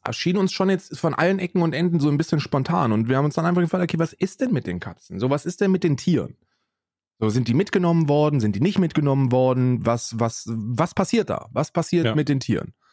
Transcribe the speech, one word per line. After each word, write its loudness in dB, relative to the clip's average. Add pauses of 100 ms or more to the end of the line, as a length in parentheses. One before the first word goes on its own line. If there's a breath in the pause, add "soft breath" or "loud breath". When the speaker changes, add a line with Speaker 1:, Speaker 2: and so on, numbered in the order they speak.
Speaker 1:
erschien -2
uns 0
schon 0
jetzt -4
von 0
allen 2
Ecken -2
und 2
Enden 0
so 4
ein 2
bisschen 0
spontan. 0
Und 2
wir 0
haben 2
uns -2
dann 0
einfach 2
gefragt, 0
okay, -2
was -2
ist -6
denn 0
mit -2
den -6
Katzen? -14
So, 0
was -2
ist -6
denn 4
mit 2
den 2
Tieren? 0 (840)
So, 0
sind 0
die 2
mitgenommen 2
worden? 2
Sind 0
die -4
nicht 2
mitgenommen 2
worden? 2
Was, -2
was, -4
was -4
passiert 0
da? -6
Was -2
passiert 0
Speaker 2:
Ja. 0
Speaker 1:
mit 0
den 0
Tieren? -4 (200 soft breath)